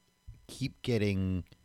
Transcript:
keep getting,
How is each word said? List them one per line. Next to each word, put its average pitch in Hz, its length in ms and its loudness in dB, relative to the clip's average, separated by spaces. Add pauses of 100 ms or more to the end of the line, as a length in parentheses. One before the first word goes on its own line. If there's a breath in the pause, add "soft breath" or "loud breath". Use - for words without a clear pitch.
(480)
keep - 340 -8
getting, 95 600 2 (200)